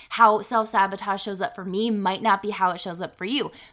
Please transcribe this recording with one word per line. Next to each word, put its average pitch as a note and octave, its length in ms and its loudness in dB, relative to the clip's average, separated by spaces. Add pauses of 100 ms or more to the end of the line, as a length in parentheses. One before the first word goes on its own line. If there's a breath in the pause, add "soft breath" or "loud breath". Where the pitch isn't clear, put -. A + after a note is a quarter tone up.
(100)
How G#3+ 300 6
self-sabotage G3+ 840 0
shows F#3+ 200 -6
up - 120 -4
for F#3 100 -12
me G3+ 260 -2
might G3 320 -2
not G3+ 180 2
be G#3 100 -6
how F#3+ 200 0
it E3+ 100 -6
shows F3+ 220 -8
up - 140 -10
for F3+ 100 -8
you. B3 240 -2 (220 loud breath)